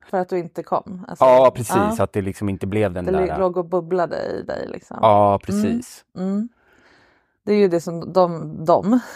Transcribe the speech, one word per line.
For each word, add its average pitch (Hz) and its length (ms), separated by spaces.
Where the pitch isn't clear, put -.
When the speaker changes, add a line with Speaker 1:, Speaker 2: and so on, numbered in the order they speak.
Speaker 1:
För 196 80
att 180 100
du 185 100
inte 170 240
kom? 185 460
Alltså, 165 160
Speaker 2:
Ja, 127 320
precis, 123 180
Speaker 1:
ja. 98 60
Speaker 2:
att - 80
det 104 100
liksom 98 260
inte 98 180
blev 101 260
den 90 120
Speaker 1:
Det 90 80
Speaker 2:
där 180 260
Speaker 1:
låg 180 180
och 170 120
bubblade 170 580
i - 160
dig, - 260
liksom. - 340
Speaker 2:
Ja, 104 260
Speaker 1:
Mm. 101 120
Speaker 2:
precis. 214 640
Speaker 1:
Mm. 196 320
Det 208 60
är 208 60
ju 202 100
det 170 120
som 170 320
de, 165 520
de, 175 360